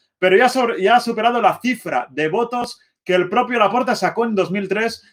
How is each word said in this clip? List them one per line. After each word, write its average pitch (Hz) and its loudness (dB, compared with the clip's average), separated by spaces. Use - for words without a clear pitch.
pero 185 2
ya 240 6
sobre, 240 -2
ya 214 4
ha 233 4
superado 226 -2
la 175 2
cifra 170 -4
de 147 -2
votos 233 -4
que 180 0
el 180 2
propio 233 0
Laporta 214 2
sacó 220 -2
en 226 -2
dos 175 0
mil 196 -4
tres 214 -4